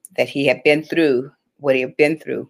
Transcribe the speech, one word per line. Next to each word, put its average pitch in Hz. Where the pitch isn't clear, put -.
that 127
he 143
had -
been 151
through 143
what 135
he 131
had 127
been 151
through, 131